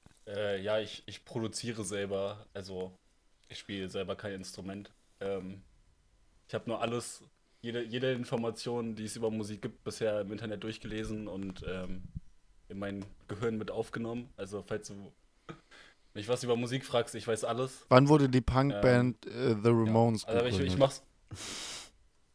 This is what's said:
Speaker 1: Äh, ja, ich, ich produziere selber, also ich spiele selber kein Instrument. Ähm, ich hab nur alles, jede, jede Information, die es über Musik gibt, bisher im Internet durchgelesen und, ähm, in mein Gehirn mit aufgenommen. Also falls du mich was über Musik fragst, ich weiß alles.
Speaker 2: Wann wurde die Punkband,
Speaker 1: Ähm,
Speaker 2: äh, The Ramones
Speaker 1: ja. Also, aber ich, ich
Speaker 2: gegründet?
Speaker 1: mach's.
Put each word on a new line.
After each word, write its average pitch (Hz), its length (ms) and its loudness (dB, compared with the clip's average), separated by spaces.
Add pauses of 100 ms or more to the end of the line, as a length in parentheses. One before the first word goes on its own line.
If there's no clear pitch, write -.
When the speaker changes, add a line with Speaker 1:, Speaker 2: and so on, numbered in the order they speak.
(280)
Speaker 1:
Äh, 101 340 -2
ja, 107 180 2
ich, 107 260 -6
ich - 200 -14
produziere 113 580 -6
selber, 101 720 -4
also 92 440 -8 (520)
ich - 100 -14
spiele 95 300 -6
selber 98 260 -4
kein 101 180 -8
Instrument. 95 580 -10 (280)
Ähm, 95 420 -6 (840)
ich - 60 -8
hab 117 140 -6
nur 110 140 -4
alles, 117 420 -4 (380)
jede, 120 220 -4
jede 123 300 0
Information, 117 840 -4
die 110 100 -6
es 104 100 -8
über 113 160 -2
Musik 107 300 -6
gibt, - 220 -10
bisher 107 380 -2
im 95 100 -6
Internet 107 320 -6
durchgelesen 110 640 -6
und, 95 400 -8
ähm, 92 360 -6 (680)
in 98 100 -10
mein 98 260 -6 (220)
Gehirn 110 300 -2
mit 104 120 -6
aufgenommen. 117 680 -6
Also 98 280 -8
falls 107 220 -6
du 101 240 -14 (1040)
mich 104 160 -6
was 123 140 0
über 120 120 2
Musik 123 300 -2
fragst, - 300 0
ich 110 120 -6
weiß 110 160 0
alles. 120 460 -2
Speaker 2:
Wann 131 180 10
wurde 143 220 8
die 127 120 4
Punkband, 123 840 4
Speaker 1:
Ähm, - 60 -10
Speaker 2:
äh, 117 300 2
The 113 80 6
Ramones 113 540 6
Speaker 1:
ja. - 60 -10
Also, 113 100 2
aber 120 80 2
ich, 104 120 2
ich - 40 -
Speaker 2:
gegründet? 92 160 2
Speaker 1:
mach's. - 240 6 (1300)